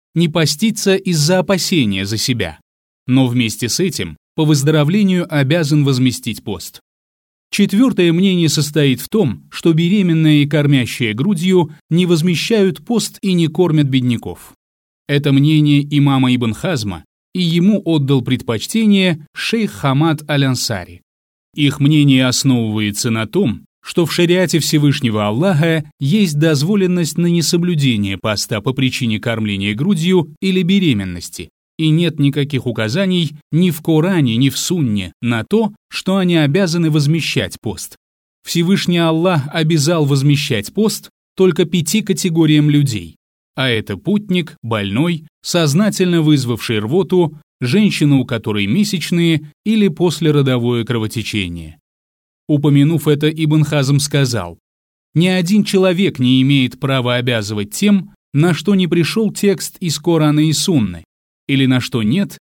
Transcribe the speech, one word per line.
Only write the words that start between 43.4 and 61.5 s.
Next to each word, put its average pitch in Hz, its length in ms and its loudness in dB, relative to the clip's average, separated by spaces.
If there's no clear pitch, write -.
а 135 140 -2
это 107 280 -4
путник, 180 640 -4
больной, 120 640 -4
сознательно 175 800 0
вызвавший 123 580 0
рвоту, 165 580 0
женщина, 147 560 2
у 123 80 0
которой 107 420 -4
месячные 170 840 0
или 208 220 2
послеродовое 139 960 0
кровотечение. 101 960 -6
Упомянув 147 600 2
это, 151 220 2
Ибн 156 340 0
Хазм 143 360 0
сказал: 117 600 -4
«Ни 170 140 2
один 185 360 2
человек 185 560 0
не 131 220 4
имеет 131 380 0
права 127 360 -2
обязывать 110 560 -4
тем, 202 420 0
на 160 200 2
что 202 220 0
не 185 120 2
пришёл 175 440 0
текст - 480 -2
из 151 200 -4
Корана 151 420 2
и 156 120 2
Сунны, 104 520 -2
или 135 180 0